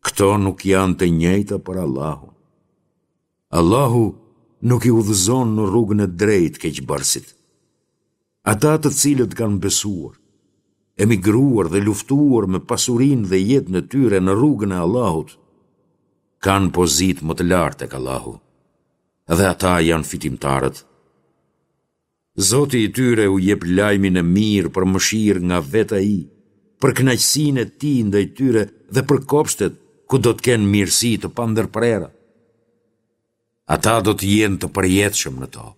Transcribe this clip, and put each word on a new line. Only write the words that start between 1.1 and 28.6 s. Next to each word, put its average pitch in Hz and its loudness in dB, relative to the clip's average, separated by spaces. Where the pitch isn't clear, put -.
njëjta 95 0
për 92 -8
Allahun. 71 -6
Allahu 117 2
nuk 120 0
i 123 4
udhëzon 110 2
në 107 0
rrugën 104 2
e - -2
drejtë 90 0
keqbërësit. 69 -6
Ata 147 2
të 151 0
cilët 127 0
kanë 104 -2
besuar, 95 -6
emigruar 107 2
dhe 101 2
luftuar 113 0
me 92 -2
pasurinë 120 0
dhe 95 2
jetën 95 0
e 78 -6
tyre 113 2
në 95 2
rrugën 110 0
e 90 -2
Allahut, 90 -2
kanë 98 2
pozitë 90 0
më 80 -4
të 87 0
lartë 80 0
tek 65 -14
Allahu, 64 -10
dhe 87 2
ata 90 0
janë 80 0
fitimtarët. 67 -4
Zoti 127 0
i 104 0
tyre 117 2
u 98 2
jep 95 2
lajmin 98 2
e 87 0
mirë 98 0
për 92 0
mëshirë 95 0
nga 90 0
vetë 98 -2
ai, 101 0
për 131 2
kënaqësinë 135 0
e 101 -6
tij 143 -2
ndaj 98 2
tyre 120 2